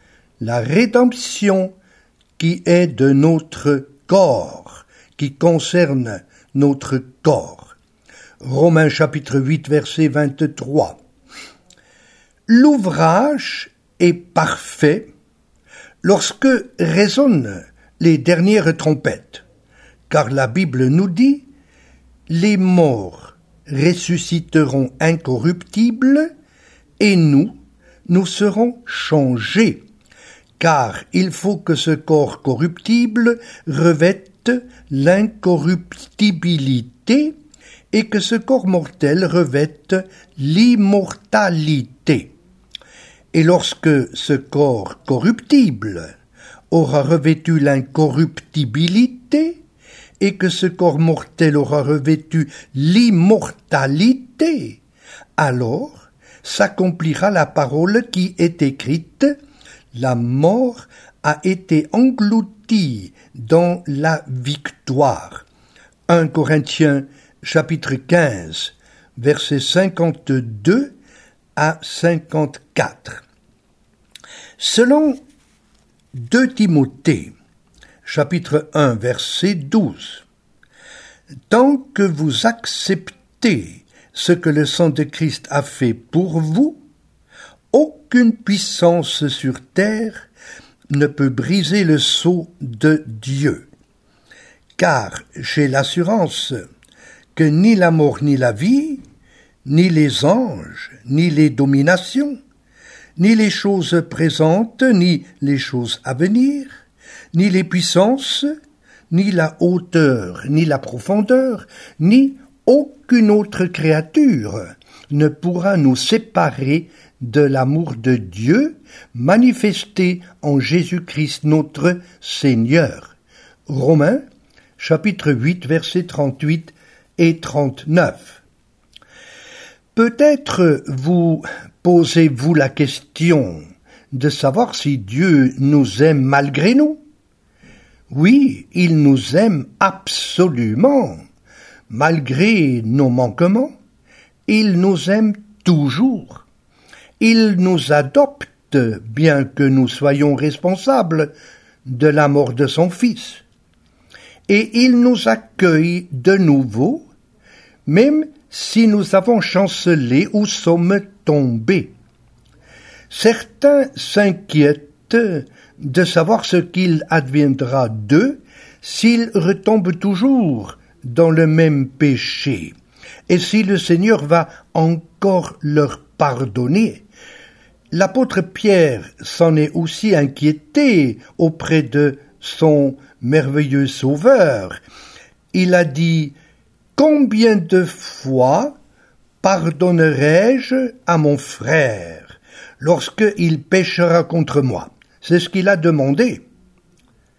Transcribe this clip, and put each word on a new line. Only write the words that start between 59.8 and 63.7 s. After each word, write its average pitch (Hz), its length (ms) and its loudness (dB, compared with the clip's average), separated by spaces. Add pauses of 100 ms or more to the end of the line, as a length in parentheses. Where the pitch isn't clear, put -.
La 123 220 -4
mort 165 720 -2 (340)
a 151 220 -2
été 180 480 -2
engloutie 208 1200 0 (240)
dans 170 520 0